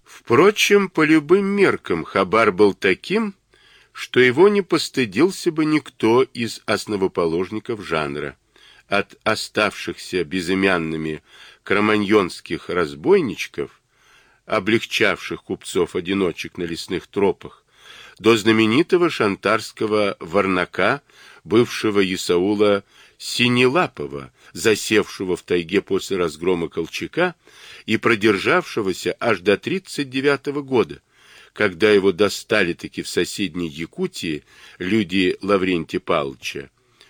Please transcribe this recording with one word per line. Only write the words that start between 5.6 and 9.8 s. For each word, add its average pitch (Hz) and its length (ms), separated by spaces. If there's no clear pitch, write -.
никто 131 560
из 120 440
основоположников 95 1200
жанра, 73 520
от - 360
оставшихся - 1000